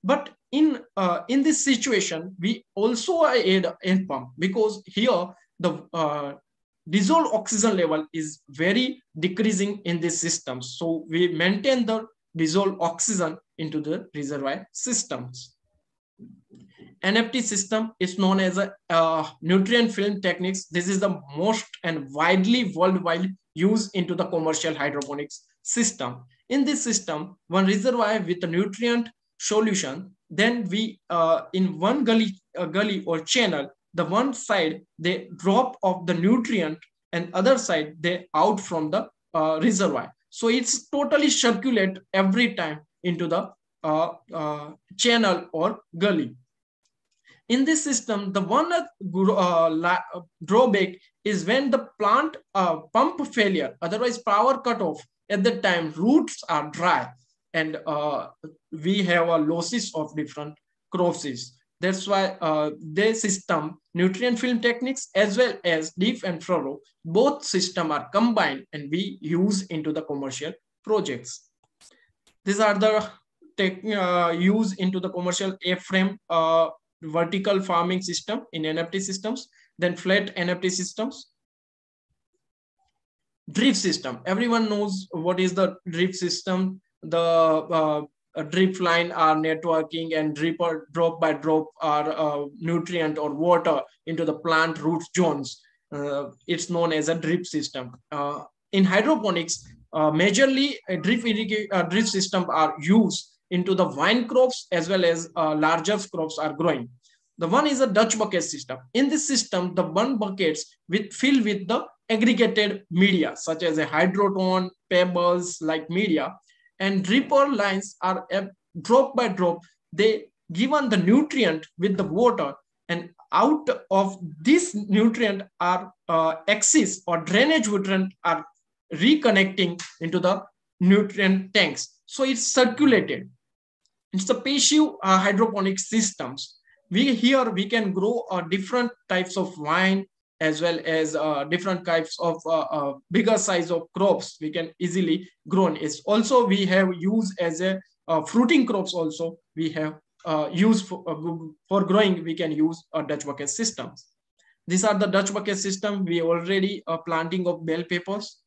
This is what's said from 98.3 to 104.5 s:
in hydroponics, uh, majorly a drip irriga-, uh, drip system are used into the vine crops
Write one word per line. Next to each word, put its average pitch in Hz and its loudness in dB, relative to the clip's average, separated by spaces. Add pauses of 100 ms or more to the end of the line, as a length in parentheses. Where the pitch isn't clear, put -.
in 196 4 (100)
hydroponics, 202 2 (440)
uh, 156 4 (120)
majorly 262 4 (220)
a 180 -2
drip 233 2 (100)
irriga-, 208 -2
uh, 180 2
drip 214 0
system 190 -2 (120)
are 156 2
used 185 4 (300)
into 180 0
the 180 2 (120)
vine 214 2
crops 254 2